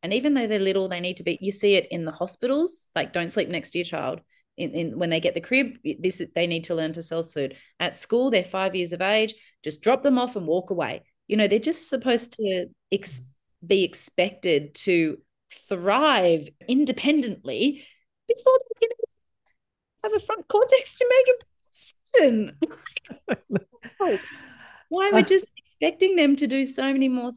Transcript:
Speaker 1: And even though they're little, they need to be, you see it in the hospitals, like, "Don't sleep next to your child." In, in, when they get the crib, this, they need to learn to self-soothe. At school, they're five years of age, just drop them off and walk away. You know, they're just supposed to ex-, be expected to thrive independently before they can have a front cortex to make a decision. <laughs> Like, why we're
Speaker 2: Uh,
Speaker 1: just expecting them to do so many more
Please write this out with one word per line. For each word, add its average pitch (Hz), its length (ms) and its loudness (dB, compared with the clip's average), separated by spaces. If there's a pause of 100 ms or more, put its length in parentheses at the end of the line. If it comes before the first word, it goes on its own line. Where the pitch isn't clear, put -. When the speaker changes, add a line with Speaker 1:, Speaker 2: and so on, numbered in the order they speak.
Speaker 1:
And 180 100 -6
even 262 220 0
though 247 140 0
they're 214 100 0
little, 190 300 0
they 180 120 -6
need 180 180 -6
to - 40 -12
be, 170 180 -2
you 196 120 -4
see 202 220 2
it - 180 4
in 170 120 -4
the 160 80 -6
hospitals, 277 840 -4
like, - 160 -4
"Don't 170 200 -4
sleep 202 160 -2
next 165 220 -8
to 165 80 -6
your 175 60 -2
child." 147 360 -6 (360)
In, 156 160 -6
in, 160 260 -6
when 175 120 -2
they 160 100 0
get - 140 0
the 165 60 -6
crib, - 360 -2 (240)
this, 185 220 -4 (120)
they 175 120 0
need 165 180 -4
to 175 100 -6
learn 160 200 -4
to 165 80 -12
self-soothe. 165 500 -6 (260)
At 175 160 -4
school, 247 360 0
they're 196 120 2
five 190 320 -4
years 175 200 -4
of 175 80 -6
age, 220 320 0 (280)
just 151 200 -10
drop 262 200 2
them 269 160 4
off 247 160 -2
and 180 120 -6
walk 175 240 -2
away. 156 340 -6 (240)
You 208 80 -2
know, 214 100 4
they're 208 120 4
just 311 300 -4
supposed 240 460 -2
to 190 320 -2 (240)
ex-, 196 320 -4 (420)
be 190 200 4
expected 175 920 -2 (120)
to 165 320 2 (500)
thrive 185 800 2 (180)
independently 254 1160 0 (420)
before 523 320 4 (220)
they 453 80 2
can 480 80 -10 (1080)
have 427 100 -2
a 403 100 2
front 427 240 -6
cortex 508 500 4
to 494 100 2
make 508 200 6
a 494 100 4 (320)
decision. - 920 0
<laughs> - 1000 -6 (400)
Like, 359 200 0 (680)
why 381 220 0
we're 392 80 6
Speaker 2:
Uh, - 40 8
Speaker 1:
just 381 240 4 (100)
expecting 381 600 0
them 285 200 6
to 285 100 0
do 269 180 0
so 269 280 -2
many 269 160 2
more 247 280 -4